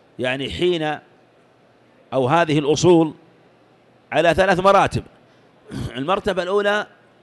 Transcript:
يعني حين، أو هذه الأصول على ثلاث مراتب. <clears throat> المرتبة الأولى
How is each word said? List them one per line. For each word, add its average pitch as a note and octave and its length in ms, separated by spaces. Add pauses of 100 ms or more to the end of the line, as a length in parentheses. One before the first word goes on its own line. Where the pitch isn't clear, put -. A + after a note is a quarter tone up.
(200)
يعني B2+ 300
حين، D#3 500 (1160)
أو C3 140
هذه D#3 320
الأصول D#3+ 540 (960)
على D#3+ 220
ثلاث F#3 260
مراتب. F#3+ 440 (680)
<clears throat> A#2+ 260
المرتبة F3+ 460
الأولى G3+ 440 (360)